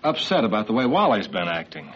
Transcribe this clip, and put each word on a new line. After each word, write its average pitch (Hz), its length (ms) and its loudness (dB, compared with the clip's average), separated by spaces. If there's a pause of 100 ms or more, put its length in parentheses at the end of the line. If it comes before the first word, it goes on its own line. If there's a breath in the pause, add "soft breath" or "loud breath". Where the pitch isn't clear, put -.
upset 156 420 0
about 107 220 0
the - 60 -4
way 127 140 2
Wally's 127 420 2
been 90 200 -4
acting. 80 480 -8